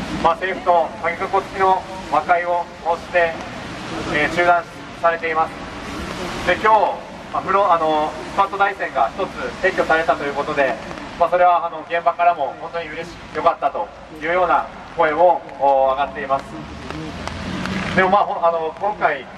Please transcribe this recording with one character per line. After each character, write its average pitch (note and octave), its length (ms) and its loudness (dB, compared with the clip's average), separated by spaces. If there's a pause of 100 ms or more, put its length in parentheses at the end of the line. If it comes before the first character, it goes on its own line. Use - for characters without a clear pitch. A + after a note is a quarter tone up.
(240)
ま E3+ 80 6
あ、 - 20 0
政 F#3+ 240 -4
府 - 60 -10
と F3 240 4 (140)
鍵 E3+ 140 -2
括 F#3+ 120 -4
弧 F#3+ 120 0
付 - 160 -6
き F#3+ 40 0
の F#3+ 220 4 (280)
和 - 120 2
解 F3 240 2
を F3 180 0 (320)
し - 160 -10
て、 E3+ 220 2 (840)
え D3 160 2
ー、 - 20 -4
中 F3 120 2
断 F3 180 6 (360)
さ E3+ 100 4
れ E3 80 0
て E3 100 -4
い D#3+ 60 -2
ま D#3+ 120 2
す。 - 60 -6 (920)
で、 F3+ 100 4
今 A3 160 4
日、 G3 400 2 (200)
ま D3+ 60 -4
あ、 C#3+ 40 -2
フ F3+ 100 -2
ロ-、 G3 200 6
あ E3 60 6
の、 D#3 340 2 (220)
ス - 20 -10
パ G3 80 4
ッ F#3+ 60 -2
ト G3 80 -6
台 G3 160 2
船 F3 180 -6
が - 160 2
一 F#3+ 180 -4
つ - 40 -6 (340)
撤 F#3+ 120 2
去 F3 80 2
さ - 120 4
れ D#3+ 80 2
た E3+ 100 4
と D3 100 -4
い C#3+ 60 -2
う C#3 40 -4
こ C#3 100 -2
と D3+ 100 -4
で、 C3+ 200 2 (440)
ま E3+ 80 4
あ、 E3 40 2
そ F3+ 80 4
れ F3+ 60 6
は、 E3+ 220 6
あ E3+ 40 -6
の、 D#3 180 -10
現 E3+ 160 -2
場 E3+ 80 2
か F3 120 0
ら F3 100 6
も C#3 260 -4
本 D#3 140 -10
当 E3+ 60 -4
に D#3+ 80 -8
嬉 E3 200 -8
し-、 - 60 -14 (200)
良 D#3 80 -4
か E3 100 4
っ - 60 -4
た - 120 0
と - 180 -6 (320)
い D3+ 60 -6
う E3+ 60 0
よ F3+ 120 2
う E3+ 40 2
な D3+ 180 2 (300)
声 D#3+ 160 4
も、 E3+ 280 6 (180)
お、 C3+ 340 4
上 C3 40 -2
が C#3+ 100 0
っ - 60 -2
て D3+ 80 -8
い C#3 60 -6
ま C3+ 120 2
す。 - 60 -10 (1500)
で F#3+ 60 6
も、 F#3 80 4
ま G3+ 100 6
あ、 - 40 4
ほ-、 F#3+ 220 0
あ E3+ 40 4
の、 D#3+ 280 -2
今 G3+ 180 -2
回、 D3 280 0 (140)